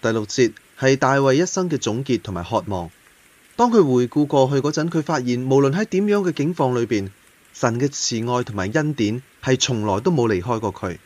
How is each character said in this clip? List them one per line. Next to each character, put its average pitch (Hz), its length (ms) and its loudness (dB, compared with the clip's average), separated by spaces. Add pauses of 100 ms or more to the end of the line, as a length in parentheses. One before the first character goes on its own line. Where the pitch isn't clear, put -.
第 117 60 0
六 110 180 -2
節 110 260 0 (260)
係 135 180 4
大 135 180 2
衛 135 200 2
一 170 120 2
生 180 240 -4
嘅 143 80 -2
總 117 260 -4
結 123 160 0
同 101 140 -10
埋 87 100 -6
渴 101 220 -2
望。 90 240 -6 (680)
當 233 140 2
佢 220 120 6
回 123 260 4
顧 147 180 2
過 135 220 4
去 139 80 -2
嗰 139 160 0
陣， 160 180 -2
佢 165 120 0
發 151 180 -2
現 123 280 -2
無 135 140 6
論 139 100 2
喺 208 140 -2
點 190 180 0
樣 202 240 2
嘅 160 40 -2
境 151 220 -2
況 127 240 0
裏 117 80 0
邊， 101 240 -2 (440)
神 120 260 0
嘅 139 80 0
慈 - 280 -6 (140)
愛 123 140 -2
同 107 120 -10
埋 95 160 -2
恩 151 200 0
典 117 300 -2 (200)
係 131 160 2
從 110 280 -2
來 98 140 0
都 156 100 0
冇 123 180 2
離 92 140 0
開 113 180 -4
過 104 140 -4
佢。 92 320 -8